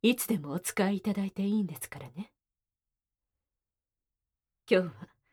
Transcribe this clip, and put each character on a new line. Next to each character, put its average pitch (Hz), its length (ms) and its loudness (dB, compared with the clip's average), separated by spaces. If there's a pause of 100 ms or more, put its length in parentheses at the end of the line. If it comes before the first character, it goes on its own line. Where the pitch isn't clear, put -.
い 240 160 6
つ - 100 -4
で 214 120 0
も 143 140 -6
お 175 80 -2
使 - 280 0
い 202 80 0
い 190 60 -6
た 214 100 0
だ 196 140 -2
い 190 40 -4
て - 120 -6
い 196 80 0
い 214 120 2
ん 190 40 0
で 156 100 -8
す - 140 -12
か - 80 -12
ら 135 140 -14
ね。 196 200 -12 (2250)
今 185 140 6
日 180 60 0
は、 - 240 -12 (220)